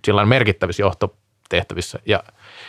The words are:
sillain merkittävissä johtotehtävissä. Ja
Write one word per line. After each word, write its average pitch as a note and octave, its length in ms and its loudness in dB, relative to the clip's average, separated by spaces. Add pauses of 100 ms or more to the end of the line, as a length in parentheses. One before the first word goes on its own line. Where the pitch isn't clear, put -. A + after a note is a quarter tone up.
sillain G#2 240 2
merkittävissä G#2 540 2
johtotehtävissä. - 1200 -4
Ja G#2+ 160 0 (460)